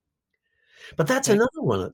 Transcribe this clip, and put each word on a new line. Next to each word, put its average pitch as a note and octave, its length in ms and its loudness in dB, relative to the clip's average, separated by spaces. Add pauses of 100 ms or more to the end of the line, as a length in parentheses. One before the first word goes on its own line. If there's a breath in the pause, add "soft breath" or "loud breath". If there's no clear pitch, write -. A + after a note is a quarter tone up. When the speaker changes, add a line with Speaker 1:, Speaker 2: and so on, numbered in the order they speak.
(960 loud breath)
Speaker 1:
But D#3+ 100 -2
that's C4 220 0
Speaker 2:
Right. A3+ 60 4
Speaker 1:
another B3 280 0
one, G2+ 320 -2